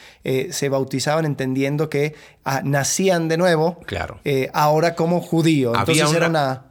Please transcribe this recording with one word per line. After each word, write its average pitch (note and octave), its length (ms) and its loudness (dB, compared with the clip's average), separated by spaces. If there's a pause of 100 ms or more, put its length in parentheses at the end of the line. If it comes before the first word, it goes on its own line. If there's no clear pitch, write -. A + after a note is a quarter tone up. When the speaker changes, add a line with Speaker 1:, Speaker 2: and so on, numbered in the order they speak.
(240)
Speaker 1:
eh, C3 260 -2
se - 180 -4
bautizaban C3+ 560 -2
entendiendo C#3 640 -2
que, D3+ 280 -2 (280)
ah, C3+ 200 -2
nacían E3 640 0
de D#3+ 80 0
nuevo, E3+ 500 2
Speaker 2:
Claro. F2+ 380 -8
Speaker 1:
eh, C3+ 280 -2
ahora D#3 440 2
como E3+ 240 0
judío. D#3 560 2
Speaker 2:
Había G2+ 160 2 (100)
Speaker 1:
Entonces D3+ 140 2
era E3 120 2
Speaker 2:
una D#3+ 220 0
Speaker 1:
una B2+ 200 -8